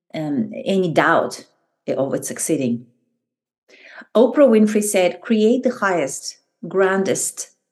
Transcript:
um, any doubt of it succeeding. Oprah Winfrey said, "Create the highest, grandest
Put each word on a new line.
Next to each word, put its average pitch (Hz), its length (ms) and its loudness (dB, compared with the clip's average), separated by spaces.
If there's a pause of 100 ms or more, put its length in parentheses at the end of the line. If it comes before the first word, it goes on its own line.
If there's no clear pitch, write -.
(140)
um, 143 360 -4 (140)
any 185 280 0
doubt - 540 0 (400)
of 139 260 -4
it - 120 -6
succeeding. 123 640 -4 (1300)
Oprah 262 320 6
Winfrey 214 340 4
said, 185 380 0
"Create 226 420 2
the 247 140 -2
highest, 170 640 -4 (280)
grandest 185 840 -2 (220)